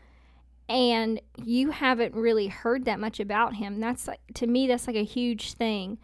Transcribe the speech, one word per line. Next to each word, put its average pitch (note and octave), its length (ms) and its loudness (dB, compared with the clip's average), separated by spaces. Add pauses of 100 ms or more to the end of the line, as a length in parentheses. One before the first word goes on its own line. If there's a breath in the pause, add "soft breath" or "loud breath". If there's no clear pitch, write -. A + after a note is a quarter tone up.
(680 soft breath)
and A3+ 540 2 (200)
you B3 300 2
haven't B3+ 440 2
really A3 320 2
heard B3 360 -2
that G#3+ 160 0
much G#3+ 220 -4
about G#3 340 0
him, G3+ 240 -6
that's A#3 300 -4
like, - 100 -8 (140)
to - 120 -4
me, B3+ 220 4
that's A#3+ 200 2
like A3+ 100 -2
a G#3 80 2
huge A#3+ 480 -2
thing G#3+ 500 -2